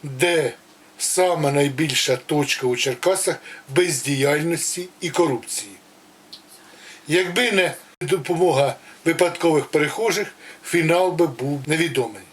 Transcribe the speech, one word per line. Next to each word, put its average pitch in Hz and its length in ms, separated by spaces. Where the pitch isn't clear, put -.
де 147 500
саме 170 540
найбільша 143 640
точка 139 520
у 123 80
Черкасах 175 600
бездіяльності 151 1200
і 175 80
корупції. 139 640
Якби 180 440
не 180 220
допомога 151 760
випадкових 165 600
перехожих, 180 640
фінал 170 480
би 165 160
був 139 400
невідомий. 143 640